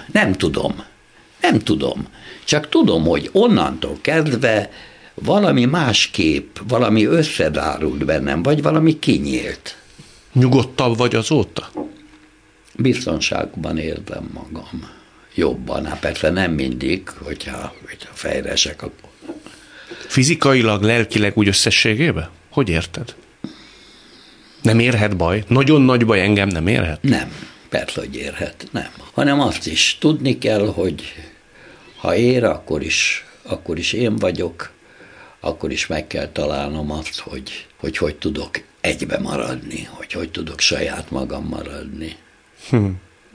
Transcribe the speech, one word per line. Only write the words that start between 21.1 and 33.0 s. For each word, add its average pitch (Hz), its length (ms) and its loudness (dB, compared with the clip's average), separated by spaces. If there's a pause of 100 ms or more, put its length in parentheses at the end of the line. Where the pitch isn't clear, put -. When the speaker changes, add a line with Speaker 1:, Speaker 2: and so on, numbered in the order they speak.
Speaker 2:
úgy 104 100 6
összességében? 107 840 2 (200)
Hogy 131 200 0
érted? - 460 -2 (1500)
Nem 113 180 6
érhet 107 380 4
baj? 87 300 2
Nagyon 139 340 6
nagy 127 240 6
baj 104 160 4
engem 101 260 4
nem 85 200 0
érhet? 85 360 0
Speaker 1:
Nem. - 280 2 (380)
Persze, - 300 -4
hogy - 160 -10
érhet. - 560 -10
Nem. - 180 -6 (240)
Hanem 143 260 2
azt 113 280 0
is - 320 0
tudni 151 380 2
kell, 107 360 2
hogy - 280 -2 (960)
ha 85 180 0
ér, 123 280 4
akkor 78 400 -2
is, - 420 -2 (180)